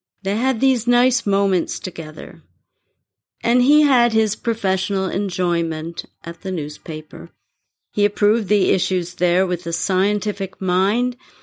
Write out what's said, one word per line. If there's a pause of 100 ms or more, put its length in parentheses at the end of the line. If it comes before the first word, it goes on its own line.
(220)
they
had
these
nice
moments
together. (960)
And
he
had
his
professional
enjoyment (180)
at
the
newspaper. (600)
He
approved
the
issues
there
with
a
scientific
mind, (280)